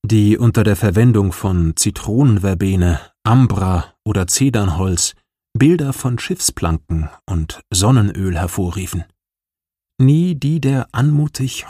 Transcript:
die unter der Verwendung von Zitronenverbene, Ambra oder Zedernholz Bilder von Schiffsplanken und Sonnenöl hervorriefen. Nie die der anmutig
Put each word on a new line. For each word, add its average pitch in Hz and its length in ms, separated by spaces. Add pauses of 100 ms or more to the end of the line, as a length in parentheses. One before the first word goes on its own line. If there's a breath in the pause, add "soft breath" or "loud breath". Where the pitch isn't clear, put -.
die 104 340
unter 113 260
der 101 120
Verwendung 104 560
von 87 440
Zitronenverbene, 98 1200 (240)
Ambra 95 680 (100)
oder 98 220
Zedernholz 95 880 (440)
Bilder 143 340
von 120 260
Schiffsplanken 82 920 (180)
und 82 340 (100)
Sonnenöl 101 680
hervorriefen. 90 680 (960)
Nie 156 360
die 143 240
der 135 320
anmutig 147 760